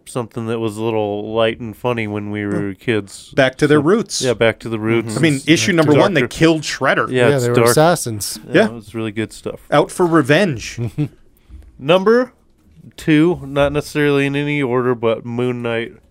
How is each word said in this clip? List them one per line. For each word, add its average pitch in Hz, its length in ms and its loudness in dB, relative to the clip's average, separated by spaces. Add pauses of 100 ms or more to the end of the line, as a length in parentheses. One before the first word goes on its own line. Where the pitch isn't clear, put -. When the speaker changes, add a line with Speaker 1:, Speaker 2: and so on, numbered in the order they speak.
Speaker 1:
something 117 420 -8
that 113 120 -4
was 110 160 -4
a 110 80 -6
little 110 500 -2
light 113 280 0
and 110 160 -10
funny 120 280 -2
when 104 260 -6
we 104 140 -4
were 101 260 -4
Speaker 2:
Hmm. - 20 -
Speaker 1:
kids. - 600 -6
Speaker 2:
Back 131 260 2
to 151 80 2
their 147 120 4
Speaker 1:
So, 139 40 -2
Speaker 2:
roots. 196 380 0
Speaker 1:
yeah, 127 120 0
back 110 260 0
to - 80 -12
the 113 120 -6
roots. 113 360 -2
Speaker 2:
I 113 60 -2
mean, 151 140 2
Speaker 3:
Mm-hmm. 135 180 -8
Speaker 2:
issue - 180 0
Speaker 1:
Yeah. 175 60 2
Speaker 2:
number 151 180 4
one, 180 200 4
they 139 60 2
Speaker 1:
Darker. 120 160 -4
Speaker 2:
killed 160 260 4
Shredder. - 460 -2
Speaker 1:
Yeah, 127 200 4
Speaker 4:
Yeah, 143 60 4
Speaker 1:
it's 127 100 0
Speaker 4:
they 120 60 0
were 120 40 2
Speaker 1:
dark. 120 140 4
Speaker 4:
assassins. 123 760 0
Speaker 1:
Yeah, - 80 -14
Speaker 2:
Yeah. 185 120 4
Speaker 1:
it 214 80 -4
was 104 200 -16
really 110 200 -4
good 107 180 -4
stuff. - 300 -12 (100)
Speaker 2:
Out 165 180 2
for - 160 0
revenge. 156 720 2 (200)
Speaker 4:
<laughs> - 840 -12
Speaker 1:
Number 190 540 2 (640)
two, 156 480 2
not 139 260 0
necessarily 143 540 0
in 139 100 -2
any 147 260 -2
order, 123 340 0
but 113 300 -2
Moon 120 360 -4
Knight. 117 320 -6 (160)